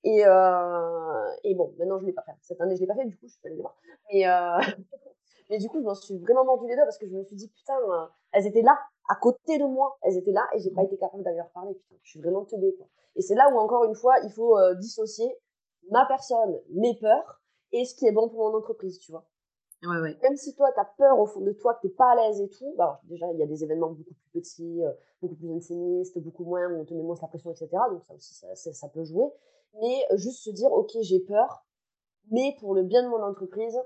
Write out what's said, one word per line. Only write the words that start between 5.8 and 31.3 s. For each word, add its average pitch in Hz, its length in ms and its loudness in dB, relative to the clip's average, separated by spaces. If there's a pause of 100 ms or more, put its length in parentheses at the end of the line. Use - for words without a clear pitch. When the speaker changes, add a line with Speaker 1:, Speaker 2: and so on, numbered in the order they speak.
Speaker 1:
je 240 40 -6
m'en 202 120 -4
suis 202 220 -12
vraiment 240 260 4
mordu 254 240 0
les 247 80 -4
doigts 294 80 6
parce - 140 -2
que 208 100 -14
je 180 60 -12
me 190 100 -8
suis 202 100 -18
dit, « 208 220 -16
Putain, 269 200 -8
euh, 180 300 -2 (260)
elles 196 140 2
étaient 220 160 2
là, 262 160 6 (300)
à 202 80 0
côté 285 420 0
de 285 60 2
moi. 262 380 -2
Elles 190 140 0
étaient 185 160 -2
là 214 220 2
et 220 60 -2
j'ai 185 100 -4
pas 185 120 -2
Speaker 2:
Mhm. 196 40 4
Speaker 1:
été 196 120 -6
capable 185 260 -8
d'aller 170 140 -4
leur 175 120 -10
parler. 190 240 -12
Putain, - 300 -20
je - 60 -20
suis 156 100 -20
vraiment 370 240 -2
teubée, 190 340 -2
quoi. » - 80 -20 (300)
Et 190 60 -4
c'est 196 120 0
là 262 180 8
où, 240 60 2
encore 233 260 2
une 214 120 0
fois, 254 260 4
il 208 80 -10
faut, 220 260 4
euh, 185 200 6
dissocier 220 500 -8 (640)
ma 254 160 4
personne, 226 500 -2 (140)
mes 226 300 0
peurs 220 400 0 (320)
et 240 120 0
ce - 120 -10
qui 262 100 0
est 214 60 6
bon 220 160 2
pour 226 200 -2
mon 220 80 -2
entreprise, 214 440 -8
tu - 100 -20
vois. 160 160 -18 (560)
Speaker 2:
Ouais, 170 180 -4
ouais. 156 220 -6
Speaker 1:
Même 381 140 2
si - 180 -12
toi, 277 200 2
t'as 202 120 -2 (100)
peur 269 220 6
au 208 80 4
fond 202 140 -12
de 196 120 -2
toi, 226 220 -2
que 190 140 -8
t'es 185 60 -4
pas 247 180 6
à - 40 8
l'aise 214 240 0
et 202 80 -4
tout, 285 300 -14
bah 175 60 2
alors, 147 200 -4
déjà, 165 300 -10
il 165 40 -6
y 156 40 0
a 151 40 2
des 156 180 -8
événements 160 260 -4
beaucoup 165 240 -20
plus - 260 -12
petits, 170 420 -10
euh, 147 80 -2 (300)
beaucoup 180 140 -8
plus 165 200 -12
intimistes, 175 680 -6
beaucoup 165 240 -14
moins, 180 280 -4
où 160 80 -6
on 151 60 -10
te 170 80 -14
met 160 80 -8
moins 165 180 -8
la 160 80 -12
pression, 170 240 -14
et - 40 -12
cetera. 180 340 -2
Donc 170 140 -10
ça 156 100 -20
aussi, - 200 -20
ça, - 200 -18
ça, - 180 -14
ça 143 160 -18
peut 165 160 -12
jouer. 175 220 -2 (560)
Mais, 254 280 -2
euh, 190 60 4
juste 226 260 -8
se 220 80 -12
dire, « 208 220 2
Ok, - 200 0 (100)
j'ai 185 180 2
peur, 202 460 0 (640)